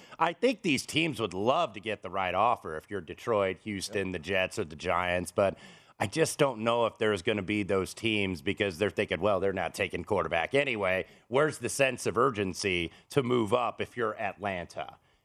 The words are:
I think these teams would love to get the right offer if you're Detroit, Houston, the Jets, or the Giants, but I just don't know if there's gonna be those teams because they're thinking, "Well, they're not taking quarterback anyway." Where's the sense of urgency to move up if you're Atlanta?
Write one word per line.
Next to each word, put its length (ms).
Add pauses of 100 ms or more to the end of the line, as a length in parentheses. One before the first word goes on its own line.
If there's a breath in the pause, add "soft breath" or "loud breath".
(180 loud breath)
I 160
think 260
these 240
teams 340
would 140
love 400
to 80
get 220
the 80
right 240
offer 420
if 140
you're 100
Detroit, 640
Houston, 480
the 60
Jets, 400
or 60
the 120
Giants, 560
but 240 (420 loud breath)
I 80
just 320
don't 200
know 260
if 140
there's 240
gonna 180
be 220
those 320
teams 480
because 340
they're 140
thinking, 320
"Well, 180
they're 140
not 180
taking 320
quarterback 500
anyway." 520 (220 loud breath)
Where's 280
the 140
sense 360
of 120
urgency 720 (200 loud breath)
to 120
move 320
up 260
if 160
you're 240
Atlanta? 760 (280)